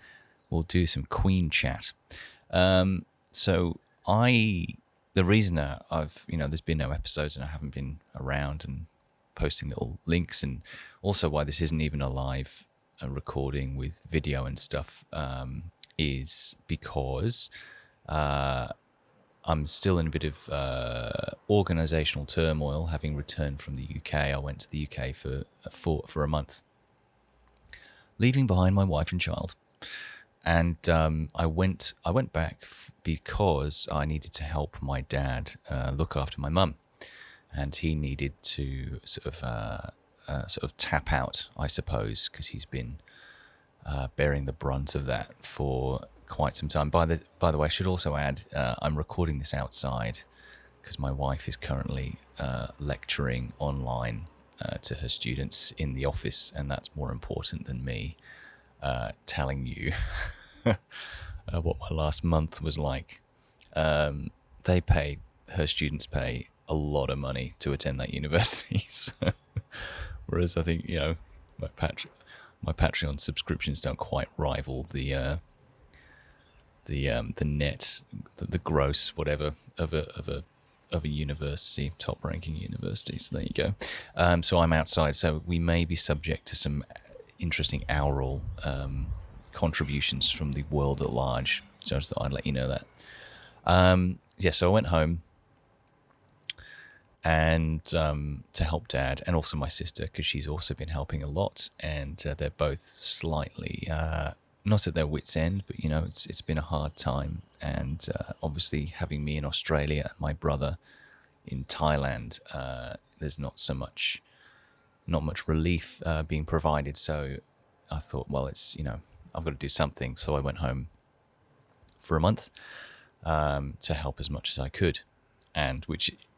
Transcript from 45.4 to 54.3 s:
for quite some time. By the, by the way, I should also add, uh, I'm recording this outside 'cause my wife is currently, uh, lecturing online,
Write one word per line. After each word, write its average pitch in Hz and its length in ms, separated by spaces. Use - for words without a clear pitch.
for 65 580
quite - 280
some 76 140
time. 76 220
By 85 160
the, 82 140
by 87 100
the 76 80
way, 76 80
I 80 40
should 92 180
also 87 280
add, 71 300
uh, 64 280
I'm 76 160
recording 80 400
this 69 120
outside 64 680
'cause - 160
my 67 120
wife 67 360
is - 80
currently, 67 640
uh, 62 300
lecturing 65 800
online, 62 680